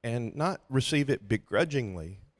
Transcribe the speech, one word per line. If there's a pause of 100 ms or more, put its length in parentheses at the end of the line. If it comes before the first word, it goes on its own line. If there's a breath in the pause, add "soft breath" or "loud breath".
and
not
receive
it
begrudgingly (200)